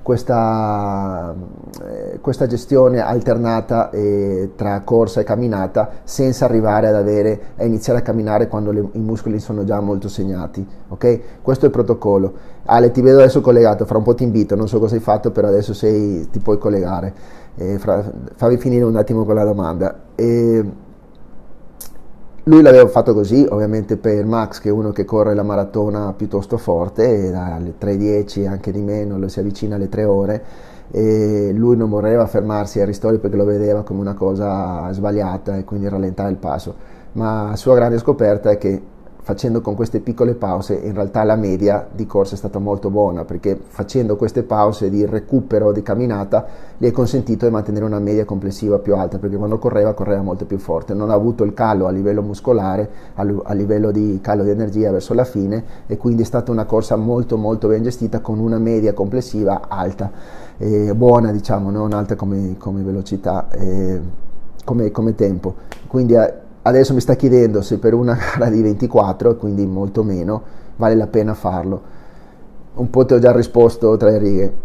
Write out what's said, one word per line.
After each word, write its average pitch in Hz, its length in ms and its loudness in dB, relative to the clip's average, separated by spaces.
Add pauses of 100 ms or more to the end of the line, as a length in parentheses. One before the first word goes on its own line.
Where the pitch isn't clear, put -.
questa, 104 1300 -2 (500)
eh, 53 360 -10
questa 135 260 0
gestione 123 540 4
alternata, 117 880 0
eh, 101 680 -2
tra 101 260 -4
corsa 117 400 2
e - 20 0
camminata, 107 680 -2 (140)
senza 131 420 0
arrivare 110 420 2
ad 107 80 4
avere, 104 440 2 (180)
a 104 60 -4
iniziare 117 360 0
a - 20 0
camminare 110 460 0
quando 104 240 -4
le, 104 220 -2
i 110 60 -6
muscoli 110 400 -4
sono 107 240 -6
già 101 160 -2
molto 101 300 -4
segnati, 95 560 -6 (240)
ok? 117 520 0
Questo 131 240 2
è - 20 6
il - 60 4
protocollo. 101 600 0 (320)
Ale, 120 260 6
ti 127 100 0
vedo 131 180 8
adesso 131 220 8
collegato, 117 440 4
fra 107 120 -2
un 110 60 2
po' 120 120 4
ti 131 80 -2
invito, 104 320 2
non 107 120 -2
so 110 120 0
cosa 110 160 2
hai 113 60 -2
fatto, 107 300 0
però 101 160 0
adesso 104 260 2
sei, 104 560 0
ti 101 100 -2
puoi 104 180 2
collegare. 95 560 -2 (420)
Eh, 95 220 -4
fra-, 101 320 -2 (260)
fammi 120 220 2
finire 120 260 2
un 113 120 2
attimo 110 300 0
con 107 100 2
la 107 80 2
domanda. 95 560 -2 (160)
Eh, 117 500 2 (1800)
lui 156 160 10
l'aveva 127 280 10
fatto 113 240 2
così, 107 360 4
ovviamente 107 460 -2
per 104 300 0
Max, 110 340 -2
che - 80 -6
è 104 40 2
uno 107 200 0
che 101 140 -2
corre 107 280 2
la 101 100 0
maratona 104 680 -2
piuttosto 101 460 -4
forte, 101 680 0
e 92 40 -2
dalle 87 460 -6
tre 101 180 -2
dieci, 101 500 0
anche 98 280 -6
di 104 80 -4
meno, 101 360 -4
lo 95 120 -4
si 101 100 -8
avvicina 101 360 -4
alle 98 120 -4
tre 104 160 -4
ore, 101 400 0 (480)
e 107 600 0
lui 117 240 4
non 110 120 0
voleva 110 360 2
fermarsi 104 560 -2
ai 98 40 4
ristori 110 340 0
perché 101 180 -2
lo 101 80 2
vedeva 104 380 0
come 98 180 -6
una 98 120 -4
cosa 95 800 -4
sbagliata 98 640 -4
e 95 80 -6
quindi 101 240 -6
rallentare 98 440 -4
il 92 40 -2
passo. 85 400 -8 (380)
Ma 110 380 -4
la 110 40 -4
sua 131 200 4
grande 120 220 2
scoperta 110 520 0
è 104 80 2
che 98 240 -2 (420)
facendo 113 380 -4
con 104 120 -6
queste 110 280 -4
piccole 120 340 0
pause 98 380 -4
in 101 200 -4
realtà 101 300 -2
la 107 140 2
media 101 520 0
di 107 160 -8
corsa 98 300 0
è - 20 -10
stata 101 220 -6
molto 101 300 -2
buona, 95 340 0
perché 90 420 -4
facendo 104 520 -2
queste 113 260 -2
pause 107 460 0
di 104 160 0
recupero 107 640 0
di 104 100 -2
camminata 107 640 -2 (320)
gli - 80 -2
è 117 60 4
consentito 117 540 0
di 117 60 4
mantenere 104 340 -2
una 104 140 -2
media 104 260 0
complessiva 101 540 -2
più 101 160 2
alta, 95 240 -4
perché 101 180 -4
quando 104 220 -2
correva, 104 340 2
correva 98 280 -2
molto 90 240 -4
più 98 120 -6
forte, 85 360 -4
non 104 160 -2
ha 110 40 2
avuto 110 320 2
il 104 80 -4
calo 104 340 0
a 92 40 0
livello 101 300 0
muscolare, 104 680 -2 (260)
a 104 80 -4
lu-, 101 220 -2
a 104 80 -6
livello 104 380 0
di 104 300 0
calo 104 220 0
di 101 60 2
energia 107 420 0
verso 92 220 -2
la 123 100 2
fine, 107 400 -4 (240)
e 104 80 -4
quindi 117 280 0
è - 20 2
stata 120 260 -4
una 110 140 0
corsa 110 320 0
molto, 120 400 -2
molto 107 320 0
ben 110 120 2
gestita, 117 380 -4
con 110 200 -4
una 113 200 0
media 113 320 2
complessiva 101 800 -2
alta, 95 420 -6 (460)
eh, 104 360 0
buona, 117 380 6
diciamo, 101 400 -2
non 107 220 -2
alta 104 220 -4
come, 98 420 -4
come 98 240 -6
velocità, 95 720 -4
eh, 92 500 2 (640)
come, 113 260 0
come 110 240 0
tempo. 92 400 -2 (320)
Quindi, 123 280 4
eh, - 260 4 (220)
adesso 131 300 4
mi 123 60 2
sta 123 160 2
chiedendo 120 460 4
se 104 160 -2
per 113 160 4
una 120 220 2
<laughs> - 220 -4
gara 117 120 2
di 110 120 2
ventiquattro, 101 720 2
quindi 101 300 -2
molto 98 380 -2
meno, 101 380 -2 (340)
vale 113 200 2
la 107 120 2
pena 107 260 0
farlo. 92 480 -4 (920)
Un 123 140 -2
po' 127 160 4
ti 127 80 2
ho 120 60 6
già 120 120 8
risposto 117 640 4
tra 107 120 4
le 107 80 4
righe. 98 360 4 (120)